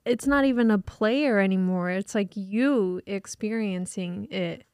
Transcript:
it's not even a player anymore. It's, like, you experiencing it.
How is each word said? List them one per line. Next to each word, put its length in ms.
it's 240
not 160
even 260
a 100
player 600
anymore. 520
It's, 220
like, 220
you 680
experiencing 1300
it. 420